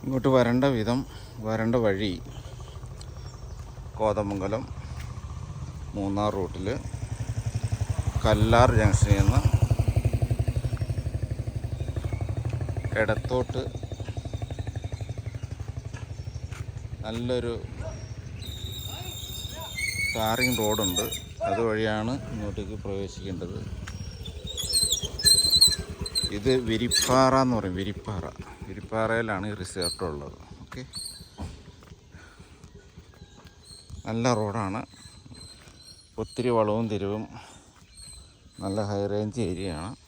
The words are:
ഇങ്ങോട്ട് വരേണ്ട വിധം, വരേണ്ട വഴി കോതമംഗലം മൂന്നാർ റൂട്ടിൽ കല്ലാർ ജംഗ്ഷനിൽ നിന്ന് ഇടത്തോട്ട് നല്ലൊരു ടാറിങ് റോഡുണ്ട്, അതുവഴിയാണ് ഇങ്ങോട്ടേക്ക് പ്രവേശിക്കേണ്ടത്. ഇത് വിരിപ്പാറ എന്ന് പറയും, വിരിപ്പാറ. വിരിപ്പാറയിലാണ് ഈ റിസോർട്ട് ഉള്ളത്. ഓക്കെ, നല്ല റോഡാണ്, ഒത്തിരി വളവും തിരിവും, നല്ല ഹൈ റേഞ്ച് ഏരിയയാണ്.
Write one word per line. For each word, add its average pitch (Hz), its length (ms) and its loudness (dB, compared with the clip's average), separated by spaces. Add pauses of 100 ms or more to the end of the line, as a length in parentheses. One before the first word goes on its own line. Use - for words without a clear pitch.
ഇങ്ങോട്ട് 131 320 2
വരേണ്ട 123 280 6 (120)
വിധം, 117 240 2 (460)
വരേണ്ട 110 380 2
വഴി 98 280 2 (1900)
കോതമംഗലം 101 640 0 (1300)
മൂന്നാർ 101 400 0
റൂട്ടിൽ 92 320 -2 (1600)
കല്ലാർ 110 540 8
ജംഗ്ഷനിൽ 101 420 8
നിന്ന് 104 200 8 (3500)
ഇടത്തോട്ട് 123 600 0 (3500)
നല്ലൊരു 120 500 -2 (2500)
ടാറിങ് 117 460 2
റോഡുണ്ട്, 107 460 2 (420)
അതുവഴിയാണ് 110 640 0 (200)
ഇങ്ങോട്ടേക്ക് 104 520 -6
പ്രവേശിക്കേണ്ടത്. 95 720 -6 (2750)
ഇത് 113 160 4 (160)
വിരിപ്പാറ 127 680 6 (100)
എന്ന് 127 120 4
പറയും, 98 240 0
വിരിപ്പാറ. 98 440 -4 (440)
വിരിപ്പാറയിലാണ് 110 840 0
ഈ 101 100 -4
റിസോർട്ട് 90 500 -4
ഉള്ളത്. 71 280 -8 (240)
ഓക്കെ, - 200 -12 (3250)
നല്ല 117 340 2
റോഡാണ്, 104 400 -2 (1400)
ഒത്തിരി 123 360 -2
വളവും 110 340 4
തിരിവും, 101 320 -2 (1400)
നല്ല 98 180 -2 (100)
ഹൈ 101 120 0 (100)
റേഞ്ച് 104 280 -2 (100)
ഏരിയയാണ്. 90 400 -4 (180)